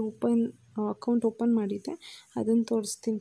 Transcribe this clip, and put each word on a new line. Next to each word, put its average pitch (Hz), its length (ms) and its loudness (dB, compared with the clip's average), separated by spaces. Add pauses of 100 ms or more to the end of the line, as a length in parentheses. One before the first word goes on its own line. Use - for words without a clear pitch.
open, 233 340 2 (500)
account 240 320 0
open 233 340 2
ಮಾಡಿದ್ದೆ, 202 360 -4 (400)
ಅದನ್ನು 226 280 2
ತೋರಿಸ್ತೀನಿ. 220 580 -2